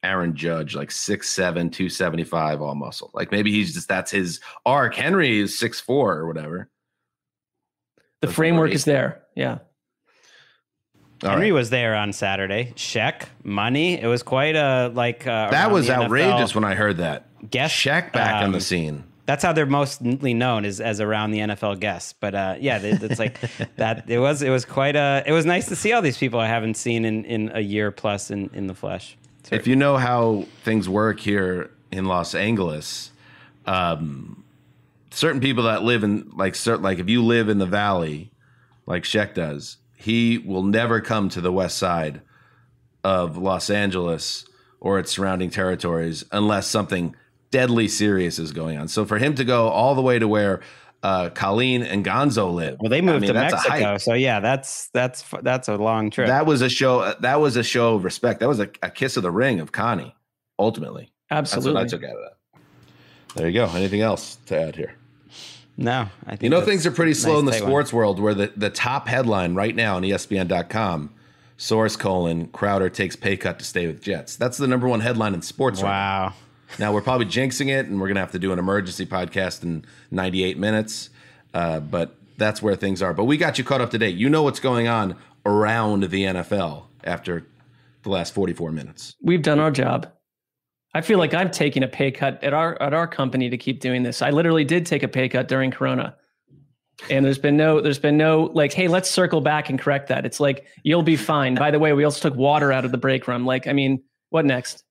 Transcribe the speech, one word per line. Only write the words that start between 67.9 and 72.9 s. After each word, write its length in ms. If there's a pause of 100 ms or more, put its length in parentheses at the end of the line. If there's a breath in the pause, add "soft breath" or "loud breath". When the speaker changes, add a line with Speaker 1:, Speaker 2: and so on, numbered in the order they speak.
Speaker 1:
world 260
where 160
the, 220
the 140
top 360
headline 480
right 220
now 200
on 80
E 80
S 120
P 140
N 100
dot 220
com, 400 (480 soft breath)
source 380
colon, 520
Crowder 400
takes 260